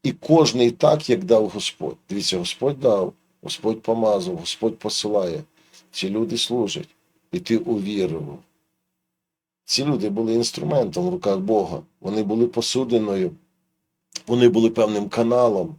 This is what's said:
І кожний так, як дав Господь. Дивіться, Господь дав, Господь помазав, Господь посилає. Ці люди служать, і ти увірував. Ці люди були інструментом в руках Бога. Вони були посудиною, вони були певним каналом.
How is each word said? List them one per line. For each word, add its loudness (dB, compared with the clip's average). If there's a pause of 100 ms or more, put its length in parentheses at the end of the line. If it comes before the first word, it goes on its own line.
І 0
кожний 4
так, 2
як 2
дав 4
Господь. -8 (120)
Дивіться, -4
Господь -4
дав, 2 (280)
Господь -4
помазав, 0
Господь -4
посилає. -4 (480)
Ці -6
люди -2
служать, -4 (420)
і -4
ти 0
увірував. -4 (1300)
Ці -2
люди 0
були -2
інструментом 0
в 0
руках -2
Бога. 0 (200)
Вони -2
були 2
посудиною, 0 (960)
вони 6
були 4
певним 0
каналом. 2